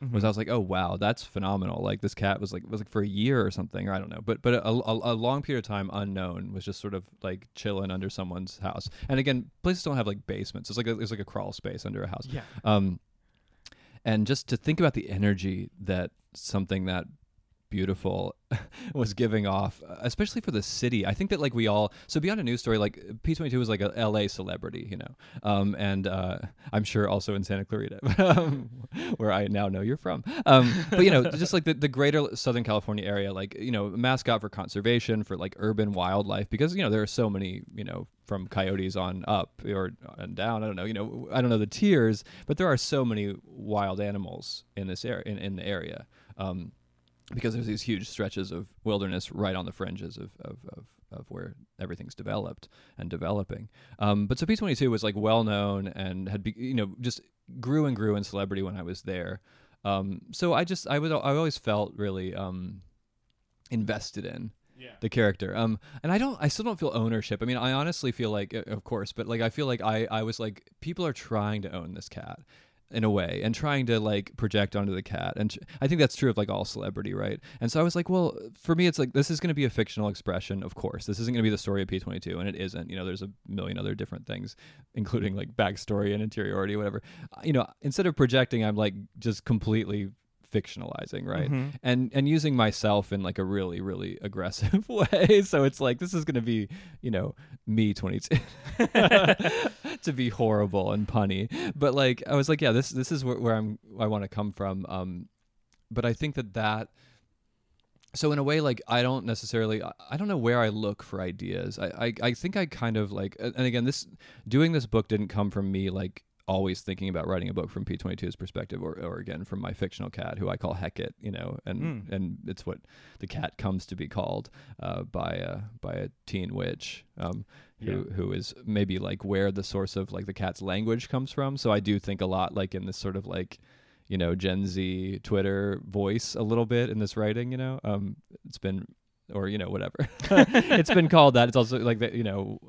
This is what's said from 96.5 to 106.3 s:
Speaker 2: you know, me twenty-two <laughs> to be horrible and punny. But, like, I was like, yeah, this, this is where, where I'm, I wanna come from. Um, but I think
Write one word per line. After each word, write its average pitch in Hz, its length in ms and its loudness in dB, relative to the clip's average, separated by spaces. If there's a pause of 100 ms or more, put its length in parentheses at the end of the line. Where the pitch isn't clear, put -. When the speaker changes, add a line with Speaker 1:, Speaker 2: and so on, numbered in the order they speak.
Speaker 2:
you 123 100 -4
know, 98 240 -2 (320)
me 110 260 4
twenty-two 98 460 0 (400)
<laughs> - 0 - (1200)
to 156 100 -2
be 123 160 0
horrible 104 640 2
and 104 160 0
punny. 101 400 2 (260)
But, 143 200 2
like, 131 340 2
I 143 80 2
was 139 120 4
like, 156 120 2
yeah, 127 120 4
this, 127 180 2
this 131 200 -4
is 143 140 -2
where, 123 140 -2
where 113 160 2
I'm, 107 240 -2 (200)
I 113 80 0
wanna 104 220 0
come 104 240 -4
from. 95 360 -4
Um, 92 400 -8 (600)
but 117 140 -2
I 120 80 4
think 147 240 -4